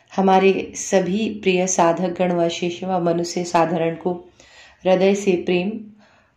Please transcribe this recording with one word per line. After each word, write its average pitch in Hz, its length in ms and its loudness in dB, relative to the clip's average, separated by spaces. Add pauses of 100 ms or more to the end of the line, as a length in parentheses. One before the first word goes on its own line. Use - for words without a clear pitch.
(160)
हमारे 190 580 4
सभी 190 540 0
प्रिय 185 380 0
साधक 175 520 0
गण 180 140 0
व 170 160 2
शिष्य 175 380 -6
व 185 120 -2
मनुष्य 170 460 -2
साधारण 165 500 0
को 180 180 -4 (720)
हृदय 190 300 4
से 196 180 0
प्रेम। 180 400 -2 (640)